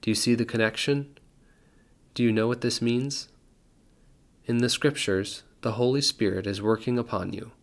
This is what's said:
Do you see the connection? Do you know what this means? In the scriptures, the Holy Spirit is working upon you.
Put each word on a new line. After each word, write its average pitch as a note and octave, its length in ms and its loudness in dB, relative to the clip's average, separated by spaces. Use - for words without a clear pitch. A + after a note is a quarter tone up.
Do - 80 -2
you G#2+ 60 2
see A#2+ 200 2
the A#2 100 0
connection? C#3 720 0
Do A#2+ 100 0
you A#2 80 6
know A2 160 2
what A#2+ 140 -2
this A#2+ 200 0
means? B2 460 -2
In A#2+ 120 0
the A#2+ 120 2
scriptures, G#2 720 -2
the A2+ 120 -2
Holy B2 280 2
Spirit F#2+ 440 0
is G2+ 160 -4
working A2 380 0
upon G2 320 -4
you. A2+ 200 -10